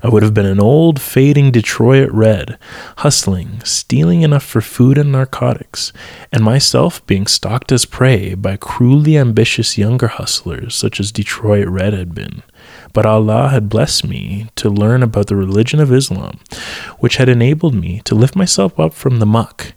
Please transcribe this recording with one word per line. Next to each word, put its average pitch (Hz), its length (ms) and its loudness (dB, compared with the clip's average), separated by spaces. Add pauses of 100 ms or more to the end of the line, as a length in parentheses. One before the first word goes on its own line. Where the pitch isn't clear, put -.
I 117 60 0
would 107 120 4
have 107 120 2
been 104 120 2
an 98 140 0
old, 143 420 4
fading 139 500 4
Detroit 123 600 2
Red, 110 460 0 (400)
hustling, 101 680 -2
stealing 165 580 0
enough 147 220 2
for - 180 -2
food 131 360 2
and 143 140 0
narcotics, - 800 -2 (400)
and 110 120 2
myself 131 600 0
being 98 220 -2
stalked - 440 -4
as 123 140 0
prey 98 500 0
by 95 220 -4
cruelly 147 600 2
ambitious 113 600 0
younger 117 300 0
hustlers - 680 -8
such - 240 -6
as 101 120 -4
Detroit 104 560 -2
Red 95 260 -2
had 90 220 -8
been. - 280 -12 (500)
But 107 120 2
Allah 110 440 2
had 113 200 0
blessed 113 380 -2
me 78 480 -8
to - 140 -2
learn 107 340 2
about 107 240 -2
the 104 80 -2
religion 101 440 0
of 143 120 2
Islam, - 480 -2 (600)
which - 180 0
had 131 120 2
enabled 131 460 2
me 90 300 -4
to - 100 -2
lift 120 200 2
myself 190 440 0
up 160 140 0
from 127 260 -2
the 107 60 2
muck - 520 -2